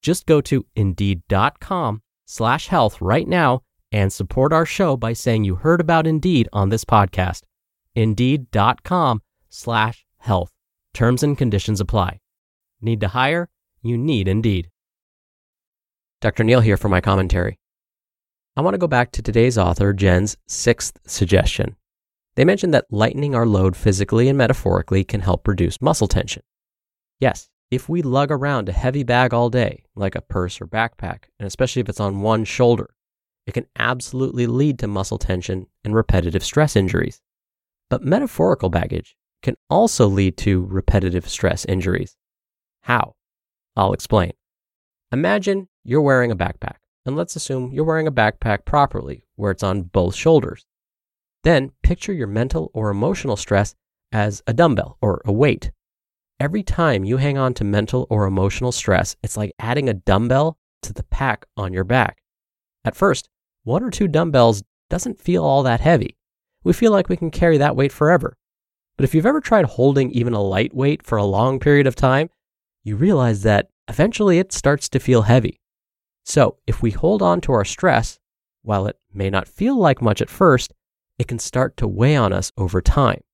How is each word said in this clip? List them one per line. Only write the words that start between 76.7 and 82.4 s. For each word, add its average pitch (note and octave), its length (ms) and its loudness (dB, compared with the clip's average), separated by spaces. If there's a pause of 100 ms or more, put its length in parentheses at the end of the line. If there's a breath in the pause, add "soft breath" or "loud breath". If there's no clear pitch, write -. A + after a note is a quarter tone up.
we A2+ 80 2
hold F#3+ 320 0
on F3 200 2
to C#3+ 100 -2
our G#2+ 120 2
stress, B2+ 540 -2 (440)
while G2+ 240 -2
it - 120 -8 (140)
may G2 180 -2
not F#2+ 180 -2
feel C4 280 -2
like E3 260 2
much G#2+ 180 2
at - 80 -2
first, D3 460 2 (440)
it A#2+ 100 -4
can A#2+ 100 -8
start - 400 -4
to A2+ 100 -2
weigh A#2 280 2
on G#2+ 160 2
us F#2+ 260 -4